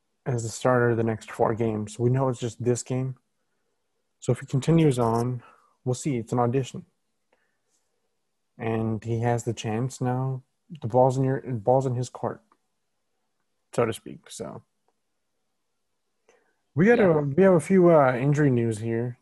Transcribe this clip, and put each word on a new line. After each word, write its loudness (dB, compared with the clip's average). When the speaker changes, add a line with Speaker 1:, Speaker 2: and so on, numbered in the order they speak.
Speaker 1:
as -4
the -8
starter 0
the -2
next -6
four -2
games. -4
We 0
know 0
it's -6
just -8
this -2
game. -6
So -2
if -2
he -16
continues 2
on, -2
we'll -2
see. -6
It's -8
an -2
audition. -2
And -4
he -4
has -2
the -4
chance -6
now. -4
The -8
ball's 4
in 0
your, -2
the -10
ball's 0
in -4
his -6
court, -10
so 0
to -4
speak. -16
So -14
we 2
got 6
Speaker 2:
Yeah. 4
Speaker 1:
a, 2
we 0
have 8
a 4
few, 6
uh, 6
injury 2
news 0
here -4